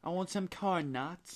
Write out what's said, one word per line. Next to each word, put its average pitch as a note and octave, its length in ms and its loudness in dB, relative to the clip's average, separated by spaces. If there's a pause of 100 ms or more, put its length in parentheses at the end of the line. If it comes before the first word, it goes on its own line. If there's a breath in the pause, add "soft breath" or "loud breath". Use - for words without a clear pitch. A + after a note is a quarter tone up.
I D3+ 60 -4
want F3+ 220 0
some G3 160 0
corn F3 440 2
nuts. C#3 440 -4